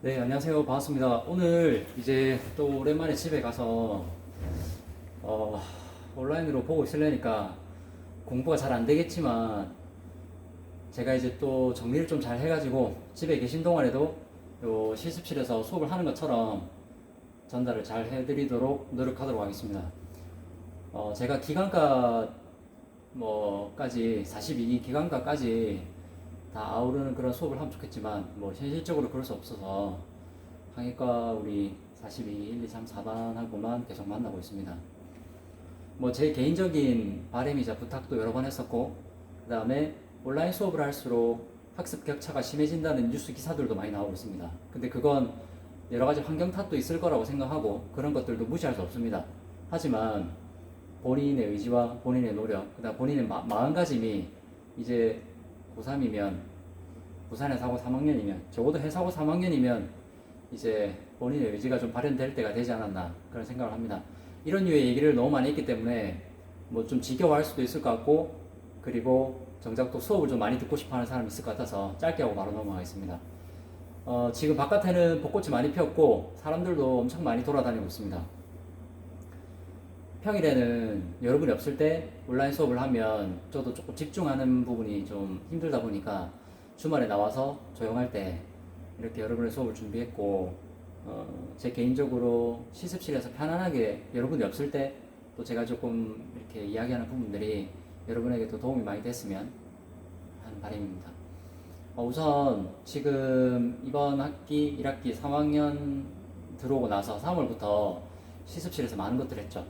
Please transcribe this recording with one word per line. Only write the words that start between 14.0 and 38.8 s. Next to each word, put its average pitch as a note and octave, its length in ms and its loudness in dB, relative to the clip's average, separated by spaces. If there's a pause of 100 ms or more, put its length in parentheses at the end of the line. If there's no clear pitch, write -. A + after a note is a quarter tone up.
요 A2 320 2
실습실에서 B2+ 720 -2
수업을 D3+ 260 0
하는 F3+ 140 2
것처럼 A2+ 680 0 (760)
전달을 B2 340 0
잘 A2+ 240 -2
해드리도록 C3 880 0
노력하도록 B2+ 460 0
하겠습니다. G2 500 -4 (1000)
어, G#2 240 -4
제가 C3 240 0
기간과 C#3+ 920 4 (800)
뭐까지, G#2+ 1120 0
사십이 A#2+ 420 -4
기 B2 160 4
기간과까지 B2+ 1120 0 (600)
다 G#2+ 200 -4
아우르는 B2+ 380 0
그런 B2 160 0
수업을 C3+ 280 -2
하면 C#3+ 120 -4
좋겠지만 G#2 560 -6 (100)
뭐 G2+ 140 -6
현실적으로 C#3+ 600 -2
그럴 C3 120 -4
수 A#2+ 120 -6
없어서 G2 640 -4 (760)
항해과 A#2+ 580 0
우리 G2+ 440 -2 (200)
사십이, G#2 360 -10
일, A2 320 -6
이, - 20 -8
삼, A2+ 200 -10
사 G2+ 180 -10
반하고만 A2+ 840 -4
계속 G2 220 -10
만나고 G#2 300 -4
있습니다. F2 360 -8 (1200)
뭐 B2+ 120 2
제 D3 220 4
개인적인 C3+ 1000 2
바람이자 B2 460 0
부탁도 C3 400 -6
여러 A2+ 160 0
번 C3 140 0
했었고, B2+ 500 -2 (480)